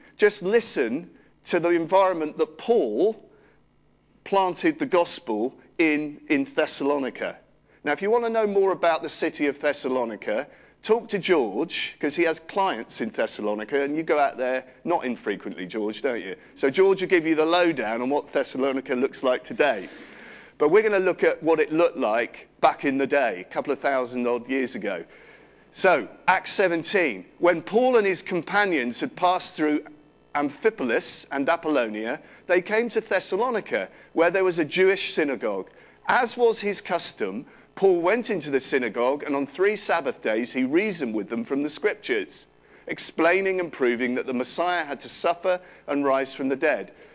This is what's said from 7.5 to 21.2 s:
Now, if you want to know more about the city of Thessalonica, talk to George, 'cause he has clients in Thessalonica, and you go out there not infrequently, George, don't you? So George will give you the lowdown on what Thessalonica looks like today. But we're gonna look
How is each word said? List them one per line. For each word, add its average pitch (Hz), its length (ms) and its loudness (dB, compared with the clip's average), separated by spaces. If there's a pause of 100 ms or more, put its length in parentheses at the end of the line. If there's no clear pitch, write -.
Now, - 80 -2
if 233 120 -2
you 202 80 0
want 240 140 2
to 226 60 -2
know 226 160 2
more 196 240 4
about 165 320 2
the 156 60 -6
city 151 380 -2
of 139 120 0
Thessalonica, 127 880 -2 (360)
talk 220 280 0
to 202 80 -2
George, 135 840 0
'cause 147 160 -2
he 170 60 2
has 160 180 0
clients 190 600 -4
in 110 80 -4
Thessalonica, 107 720 -2
and 143 120 -2
you 160 80 -2
go 165 160 2
out 139 200 2
there 127 260 -2 (200)
not 165 200 0
infrequently, 101 640 -6
George, 107 340 -6
don't 120 220 -4
you? 92 140 -10 (180)
So 139 160 0
George 190 320 2
will 175 60 -2
give 170 180 2
you 160 80 2
the 156 100 2
lowdown 156 560 0
on 127 80 -4
what 143 240 -4
Thessalonica 135 640 -2
looks - 280 -2
like 127 220 0
today. 120 460 0 (680)
But 147 140 2
we're 208 120 8
gonna 208 160 2
look 180 240 0